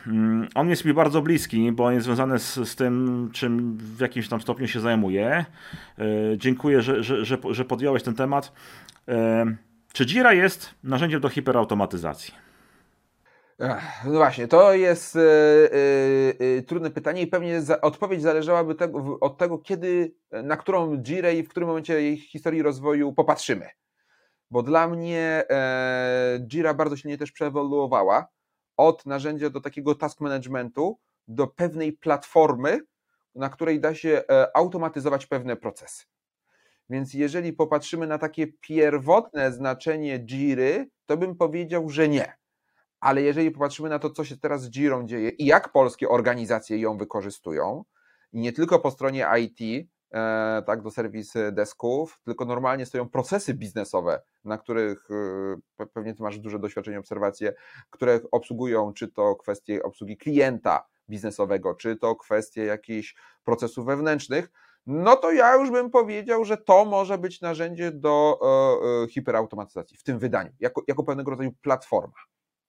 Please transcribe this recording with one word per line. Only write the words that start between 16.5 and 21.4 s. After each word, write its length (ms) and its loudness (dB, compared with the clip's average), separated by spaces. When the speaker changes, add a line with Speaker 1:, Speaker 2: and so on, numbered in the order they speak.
Speaker 2:
e, 40 -4
trudne 280 -4
pytanie 320 -4
i 40 0
pewnie 360 -2
za-, 180 0
odpowiedź 420 0
zależałaby 520 2
tego, 260 -4
w-, 200 -6
od 180 0
tego, 200 -2
kiedy, 560 -2
na 120 -2
którą 460 -2
Jirę 320 0
i 80 0